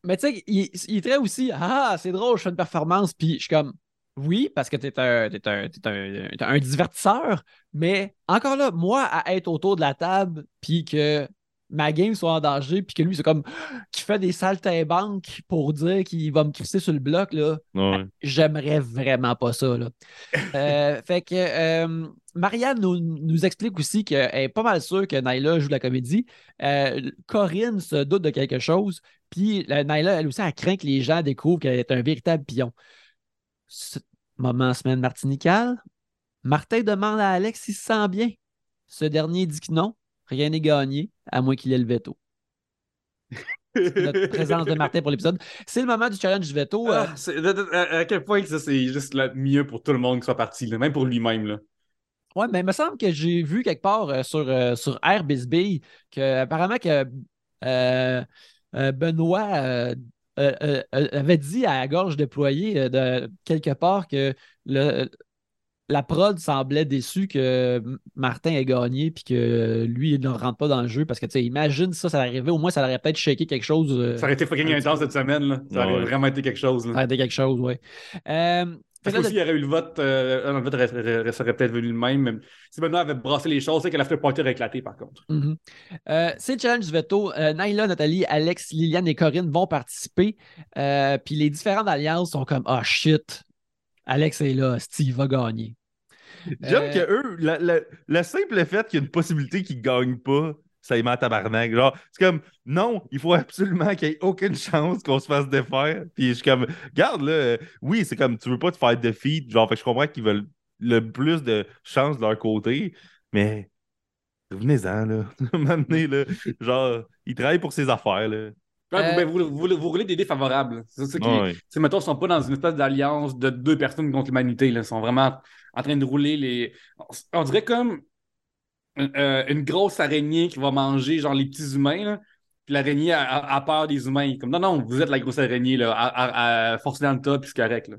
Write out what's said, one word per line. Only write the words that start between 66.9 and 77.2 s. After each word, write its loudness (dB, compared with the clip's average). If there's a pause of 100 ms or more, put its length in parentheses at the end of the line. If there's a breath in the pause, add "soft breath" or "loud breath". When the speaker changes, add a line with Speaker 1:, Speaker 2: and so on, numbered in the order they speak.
Speaker 1:
que 2
M-, -8 (180)
Martin -2
ait 0
gagné 0
puis -16
que, -4
euh, 2
lui, 0
il 2
ne -2
rentre -4
pas 0
dans 2
le -2
jeu -2
parce -6
que, -4
tu -8
sais, 2
imagine 0
ça, -4
ça 2
arrivait, -2
au 2
moins, 0
ça 0
aurait 0
peut-être -2
shaké 0
quelque -4
chose, 2
euh, 0
Speaker 3:
Ça -2
aurait 4
été 0
fucking 0
Speaker 1:
un 2
petit 0
Speaker 3:
intense 2
Speaker 1:
peu. 0
Speaker 3:
cette -6
semaine, 0
là. 0 (100)
Ça 2
aurait 2
Speaker 2:
Ouais. 0
Speaker 3:
vraiment 2
été 0
quelque -2
chose, 0
là. -4
Speaker 1:
Ça 0
aurait 4
été 0
quelque 0